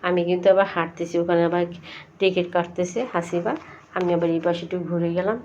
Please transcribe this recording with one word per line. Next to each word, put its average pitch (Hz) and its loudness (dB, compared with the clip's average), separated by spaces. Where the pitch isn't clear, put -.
আমি 180 0
কিন্তু 180 0
আবার 190 6
হাঁটতেছি, 170 -4
ওখানে 170 4
আবার 175 2
টিকিট 185 2
কাটতেছে 175 -2
হাসিবা, 175 -2
আমি 180 0
আবার 170 2
এই 165 0
পাশে 170 0
একটু 180 -6
ঘুরে 170 -2
গেলাম। 190 0